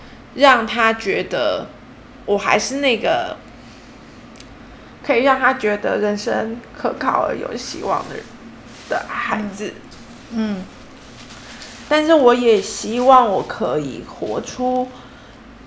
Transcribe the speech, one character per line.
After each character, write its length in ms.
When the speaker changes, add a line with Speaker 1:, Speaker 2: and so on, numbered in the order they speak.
Speaker 1:
让 320
他 280
觉 300
得 420
我 120
还 200
是 180
那 220
个 380
可 120
以 60
让 160
他 160
觉 220
得 220
人 180
生 400
可 220
靠 300
而 80
有 200
希 280
望 240
的 80
人， 80
的 200
孩 320
子。 200
Speaker 2:
嗯。 280
嗯。 60
Speaker 1:
但 160
是 100
我 200
也 260
希 380
望 300
我 140
可 360
以 300
活 320
出 480